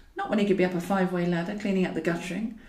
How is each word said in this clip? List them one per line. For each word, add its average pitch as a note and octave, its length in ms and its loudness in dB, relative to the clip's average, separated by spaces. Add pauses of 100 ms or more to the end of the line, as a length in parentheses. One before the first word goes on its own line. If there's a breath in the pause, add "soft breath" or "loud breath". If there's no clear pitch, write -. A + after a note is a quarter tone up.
(160)
Not G4 140 -6
when G#3+ 100 2
he G3+ 60 4
could G3 100 4
be F#3 80 4
up F#3 100 2
a F3 60 0
five-way F3+ 460 0
ladder, F3 340 0
cleaning F#3+ 260 0
up E3+ 80 -2
the E3 60 -4
guttering, F3 580 -4 (120)